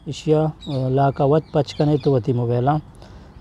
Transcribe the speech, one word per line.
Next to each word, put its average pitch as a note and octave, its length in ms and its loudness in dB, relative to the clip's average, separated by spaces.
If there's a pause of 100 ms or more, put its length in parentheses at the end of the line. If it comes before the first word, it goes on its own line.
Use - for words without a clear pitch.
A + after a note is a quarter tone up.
इशिया, D#3 360 0
अ, D3+ 80 -2 (160)
ला C3+ 420 0
का C#3 140 -2
वत D3+ 200 2 (100)
पच D3+ 180 0
कने D3+ 260 2
तो C#3 180 2
वती B2 160 0
मोबाइल A#2+ 360 0
आम। D3+ 120 0 (600)